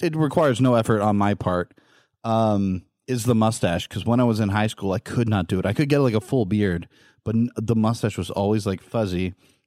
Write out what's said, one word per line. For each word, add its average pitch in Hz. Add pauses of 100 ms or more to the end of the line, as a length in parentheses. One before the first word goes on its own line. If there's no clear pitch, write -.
it 160
requires 147
no 127
effort 113
on 104
my 101
part, 90 (500)
um, 104 (220)
is 123
the 120
mustache. 110
'Cause -
when 120
I 123
was 110
in 104
high 107
school, 98
I 98
could -
not 98
do 95
it. 92
I 101
could 143
get, 143
like, 127
a 107
full 127
beard, 92 (360)
but 110
n-, 117
the 110
mustache 110
was 90
always, 101
like, 92
fuzzy. 92 (340)